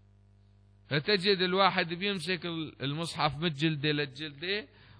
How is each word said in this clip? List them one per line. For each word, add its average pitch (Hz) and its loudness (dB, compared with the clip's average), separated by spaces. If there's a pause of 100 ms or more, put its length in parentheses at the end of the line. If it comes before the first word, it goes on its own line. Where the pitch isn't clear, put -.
(880)
فتجد 185 2
الواحد 180 4
بيمسك 180 -4
ال-، 165 -6
المصحف 147 -2
من 160 0
جلدة 151 0
للجلدة، 147 -4 (320)